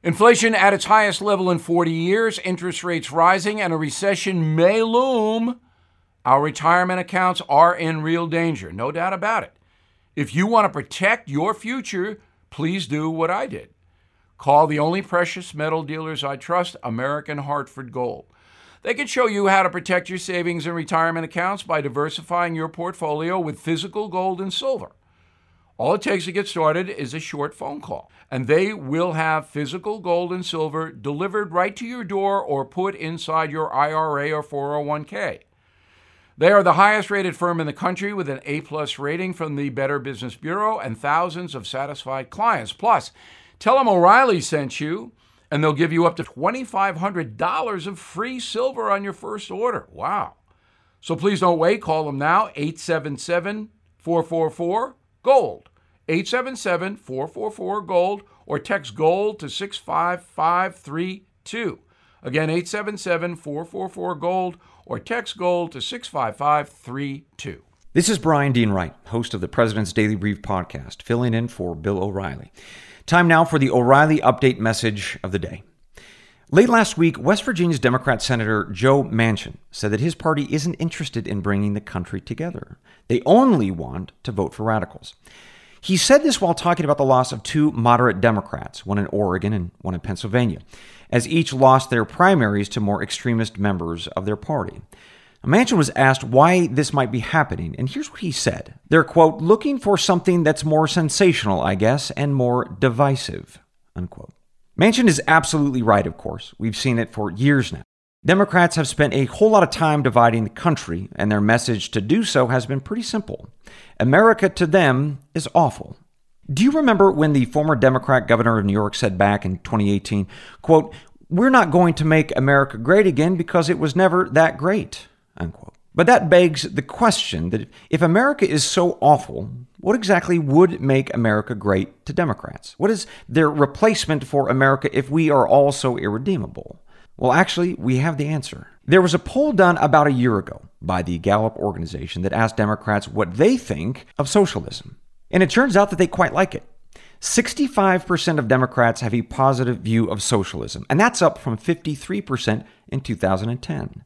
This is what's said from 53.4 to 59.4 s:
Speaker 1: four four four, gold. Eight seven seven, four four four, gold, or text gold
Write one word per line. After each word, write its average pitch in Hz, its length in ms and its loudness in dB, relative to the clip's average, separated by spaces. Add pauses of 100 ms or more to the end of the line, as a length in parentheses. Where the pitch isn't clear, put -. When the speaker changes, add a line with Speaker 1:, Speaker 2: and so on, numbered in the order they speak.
Speaker 1:
four 165 280 -2
four 165 260 -2
four, 208 460 -4 (280)
gold. 220 440 0 (420)
Eight 175 180 -2
seven 254 260 -4
seven, 190 420 -6
four 135 300 -10
four 208 240 -8
four, 202 320 -8
gold, 185 400 -2 (240)
or 147 140 -4
text 135 340 -6
gold 190 460 0